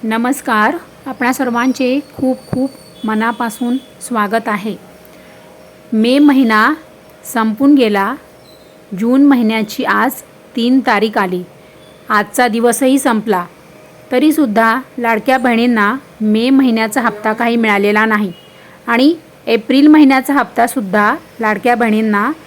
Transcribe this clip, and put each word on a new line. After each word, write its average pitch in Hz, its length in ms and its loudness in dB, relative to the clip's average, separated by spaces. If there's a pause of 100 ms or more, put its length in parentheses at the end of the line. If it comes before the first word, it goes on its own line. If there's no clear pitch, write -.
नमस्कार, 233 720 -2 (300)
आपणा 254 280 -4
सर्वांचे 254 680 -2 (160)
खूप 262 220 -2 (100)
खूप - 580 -8
मनापासून 226 680 -4 (260)
स्वागत 220 460 -4
आहे. 208 280 -6 (1160)
मे 233 260 2
महिना 262 540 4 (500)
संपून 226 520 0
गेला, 214 380 0 (840)
जून 254 260 2
महिन्याची 226 580 0
आज 214 380 -2 (340)
तीन 247 320 2
तारीख 220 300 0
आली. 185 240 -4 (680)
आजचा 214 380 0
दिवसही 240 520 2
संपला, 220 440 -2 (680)
तरीसुद्धा 247 680 2 (180)
लाडक्या 233 400 0
बहिणींना 233 560 0 (280)
मे 220 280 0
महिन्याचा 240 520 2
हप्ता 220 320 -4
काही 233 220 -2
मिळालेला 214 500 2
नाही 208 260 -2 (560)
आणि 254 260 2 (340)
एप्रिल 254 400 2
महिन्याचा 277 460 4
हप्तासुद्धा 226 800 -2 (260)
लाडक्या 220 360 0
बहिणींना 220 560 0 (160)